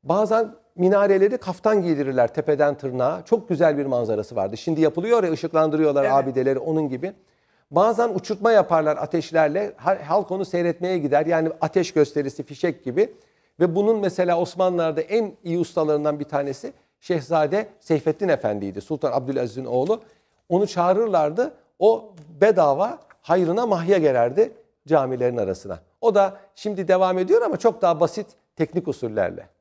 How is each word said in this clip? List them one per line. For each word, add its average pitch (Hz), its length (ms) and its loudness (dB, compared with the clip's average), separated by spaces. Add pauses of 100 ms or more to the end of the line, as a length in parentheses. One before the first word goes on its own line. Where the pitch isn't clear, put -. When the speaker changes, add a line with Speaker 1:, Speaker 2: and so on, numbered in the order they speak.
Speaker 1:
Bazen 214 520 0 (200)
minareleri 196 600 4
kaftan 202 440 -2
giydirirler 139 520 0
tepeden 147 420 0
tırnağa. 135 500 -4
Çok - 240 -2
güzel 156 280 2
bir 143 80 -2
manzarası 117 500 -2
vardı. 101 220 -4
Şimdi 160 240 -2
yapılıyor 202 420 2
ya, 170 80 0
ışıklandırıyorlar 156 720 0
Speaker 2:
Evet. 131 100 2
Speaker 1:
abideleri, 131 460 0
onun 156 300 -2
gibi. 135 240 -8 (580)
Bazen 220 440 2
uçurtma 202 360 -2
yaparlar 160 460 2
ateşlerle. 151 800 -2
Ha-, 185 200 0 (100)
halk 190 240 -2
onu 190 140 -4
seyretmeye 175 520 -2
gider. 147 280 0
Yani 160 240 0 (120)
ateş 165 320 -2
gösterisi, 147 500 0
fişek 151 400 -6
gibi. 143 300 -2 (460)
Ve 165 160 2
bunun 208 240 2
mesela 180 400 0
Osmanlılar'da 170 600 -2
en 208 300 -2 (120)
iyi 170 160 -4
ustalarından 151 600 -2
bir 143 60 -8
tanesi 143 480 -8 (260)
Şehzade 160 680 -2 (120)
Seyfettin - 500 -2
Efendi'ydi. 101 520 -4
Sultan 143 300 -6
Abdülaziz'in 127 540 -4
oğlu. 139 360 -2 (480)
Onu 190 180 0
çağırırlardı. 185 880 0 (260)
O 220 340 2 (280)
bedava 185 580 4 (220)
hayrına 180 440 0
mahya 190 320 2
gererdi 139 540 2 (360)
camilerin 127 500 0
arasına. 95 420 -6 (220)
O 226 140 2
da 196 220 2 (180)
şimdi 196 320 -6
devam 185 300 2
ediyor 190 240 2
ama 320 160 -2
çok 226 240 0
daha 170 180 2
basit 170 280 -2 (280)
teknik 170 320 -4
usullerle. 104 600 -4 (140)